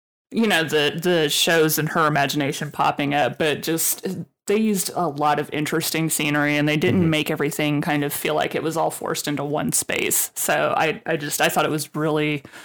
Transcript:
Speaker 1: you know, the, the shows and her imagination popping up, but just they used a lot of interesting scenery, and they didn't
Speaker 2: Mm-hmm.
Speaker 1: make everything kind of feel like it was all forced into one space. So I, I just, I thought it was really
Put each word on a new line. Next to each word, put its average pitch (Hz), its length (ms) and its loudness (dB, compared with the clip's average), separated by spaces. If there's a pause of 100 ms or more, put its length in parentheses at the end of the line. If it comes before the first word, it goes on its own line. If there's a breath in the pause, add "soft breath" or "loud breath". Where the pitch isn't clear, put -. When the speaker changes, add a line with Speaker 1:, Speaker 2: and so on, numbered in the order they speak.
(300)
Speaker 1:
you 226 160 2
know, 170 160 4
the, 147 400 0
the 170 280 2
shows 160 480 2
and 151 100 0
her 160 180 2
imagination 147 640 0
popping 147 440 0
up, 135 240 0
but 151 240 0
just - 440 -2 (400)
they 202 120 2
used 208 360 0
a 170 140 0
lot 147 320 0
of 147 120 -4
interesting 156 580 -2
scenery, 147 460 0
and 147 120 2
they 151 80 2
didn't 180 240 2
Speaker 2:
Mm-hmm. 165 100 4
Speaker 1:
make 151 200 0
everything 147 500 0
kind 147 240 0
of 147 80 -4
feel 156 220 -2
like 151 200 -2
it - 80 -4
was 160 140 -4
all 156 140 0
forced - 360 -6
into 143 160 -2
one 156 300 -2
space. - 600 -2
So 151 420 0
I, 151 300 0
I 160 100 -2
just, 147 240 -4
I 160 80 4
thought 165 160 0
it 139 80 0
was 151 240 -4
really 151 460 0 (220 loud breath)